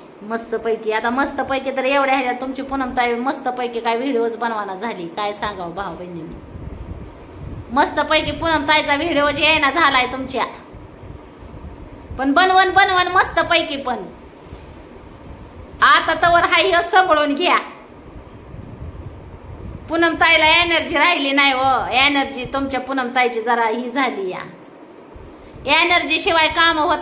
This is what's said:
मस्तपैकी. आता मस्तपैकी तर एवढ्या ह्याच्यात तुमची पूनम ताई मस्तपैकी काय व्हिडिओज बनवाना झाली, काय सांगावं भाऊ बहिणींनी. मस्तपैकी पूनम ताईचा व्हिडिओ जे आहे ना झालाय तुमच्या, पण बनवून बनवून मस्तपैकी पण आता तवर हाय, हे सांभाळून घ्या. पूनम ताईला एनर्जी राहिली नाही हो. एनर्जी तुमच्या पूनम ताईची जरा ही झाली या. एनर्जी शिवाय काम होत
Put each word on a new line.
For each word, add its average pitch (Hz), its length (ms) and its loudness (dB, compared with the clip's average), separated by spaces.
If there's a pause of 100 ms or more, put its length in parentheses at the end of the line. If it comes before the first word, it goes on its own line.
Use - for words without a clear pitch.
(220)
मस्तपैकी. 226 720 -4
आता 220 180 0
मस्तपैकी 269 600 -2
तर 254 140 -2
एवढ्या 269 300 2
ह्याच्यात 254 260 0
तुमची 262 220 -8
पूनम 269 340 -6
ताई 240 180 2
मस्तपैकी 247 680 -4
काय 233 160 0
व्हिडिओज 233 400 -2
बनवाना 214 380 -4
झाली, 185 340 -8
काय 208 240 -4
सांगावं 185 420 -8
भाऊ 185 220 -8
बहिणींनी. 170 400 -12 (1400)
मस्तपैकी 294 580 2
पूनम 311 380 0
ताईचा 302 260 2
व्हिडिओ 294 360 2
जे 294 160 2
आहे 311 120 4
ना 285 120 2
झालाय 269 360 2
तुमच्या, 262 380 -4 (1700)
पण 269 140 2
बनवून 370 380 6
बनवून 370 380 4
मस्तपैकी 339 680 2
पण 247 200 -4 (1900)
आता 311 320 6
तवर 339 260 4
हाय, 339 240 4
हे 349 180 2
सांभाळून 320 520 4
घ्या. 330 240 2 (2250)
पूनम 330 260 2
ताईला 320 320 6
एनर्जी 330 480 2
राहिली 294 380 2
नाही 277 200 4
हो. 254 380 2
एनर्जी 269 540 0
तुमच्या 269 360 -4
पूनम 262 340 -4
ताईची 233 260 2
जरा 233 260 2
ही 240 240 -4
झाली 233 400 -2
या. 180 80 -8 (1300)
एनर्जी 320 540 2
शिवाय 330 280 2
काम 330 300 2
होत 311 240 2